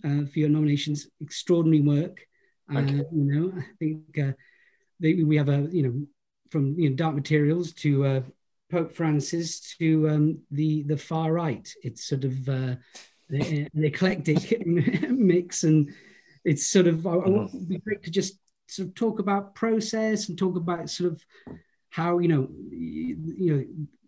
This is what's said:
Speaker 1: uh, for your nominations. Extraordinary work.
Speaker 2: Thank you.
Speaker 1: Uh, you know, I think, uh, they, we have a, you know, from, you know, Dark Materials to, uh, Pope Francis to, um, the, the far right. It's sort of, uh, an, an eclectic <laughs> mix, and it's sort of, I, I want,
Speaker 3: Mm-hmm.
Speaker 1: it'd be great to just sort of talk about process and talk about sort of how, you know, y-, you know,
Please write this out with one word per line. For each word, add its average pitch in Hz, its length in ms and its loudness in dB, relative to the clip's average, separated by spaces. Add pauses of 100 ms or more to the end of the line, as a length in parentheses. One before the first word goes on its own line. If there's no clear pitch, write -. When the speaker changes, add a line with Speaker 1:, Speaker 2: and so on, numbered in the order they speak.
Speaker 1:
uh, 143 260 0
for - 80 -2
your 151 100 2
nominations. 147 580 0 (140)
Extraordinary 160 600 2
work. 147 440 0 (460)
Speaker 2:
Thank 139 200 0
you. 143 80 0
Speaker 1:
Uh, 143 40 -2 (100)
you 151 100 0
know, 151 340 0
I 147 80 -8 (120)
think, 156 400 -6
uh, 139 160 -2 (640)
they, 165 240 2
we 151 140 4
have 143 120 2
a, 143 220 2
you 175 120 2
know, 131 240 -2 (420)
from, 143 300 0
you 156 100 4
know, 131 60 0
Dark 160 200 -2
Materials 151 580 2
to, 139 320 2
uh, 135 160 2 (500)
Pope 165 220 -2
Francis 165 840 -2
to, 156 320 4
um, 156 300 2 (120)
the, 151 320 0
the 147 140 -2
far 160 360 -2
right. 160 340 -2 (160)
It's - 220 -12
sort 135 180 -2
of, 131 240 -4
uh, 131 280 -2 (540)
an, 147 440 -2
an 156 100 0
eclectic 175 840 0
<laughs> - 0 -
mix, 180 960 2
and 156 280 4 (540)
it's 147 220 0
sort 185 200 6
of, 165 180 0
I, 180 60 -2
I 165 40 0
want, 190 340 2
Speaker 3:
Mm-hmm. - 80 -12
Speaker 1:
it'd 180 120 -8
be 185 100 -4
great 208 240 -8
to 170 80 -8
just 190 280 -2 (280)
sort 185 200 -8
of 185 80 -14
talk 220 240 0
about 202 360 -2
process 220 760 -2
and 165 80 -8
talk 185 180 0
about 170 340 -4
sort 175 220 -2
of 151 140 -12 (640)
how, 175 300 0
you 175 80 2
know, 151 220 4
y-, - 640 -8 (220)
you 175 200 0
know, 131 80 -2 (420)